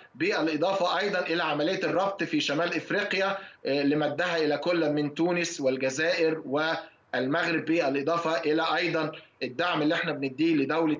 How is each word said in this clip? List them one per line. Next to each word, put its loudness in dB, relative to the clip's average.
بالإضافة 0
أيضا 0
إلى 0
عملية 0
الربط 0
في 0
شمال -2
إفريقيا، -2
آه، 0
لمدها 2
إلى 2
كل 0
من 0
تونس 0
والجزائر 0
والمغرب، -2
بالإضافة 0
إلى 0
أيضا 0
الدعم -2
اللي 4
إحنا -2
بنديه 0
لدولة 2